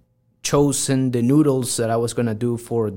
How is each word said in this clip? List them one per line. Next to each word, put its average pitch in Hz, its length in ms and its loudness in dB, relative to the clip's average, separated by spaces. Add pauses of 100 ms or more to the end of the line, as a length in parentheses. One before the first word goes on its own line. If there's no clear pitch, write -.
(420)
chosen 135 680 0
the 120 120 0
noodles 131 540 2
that 113 140 -2
I 113 60 0
was 117 180 -2
gonna 117 200 -2
do 120 220 -2
for 113 400 -4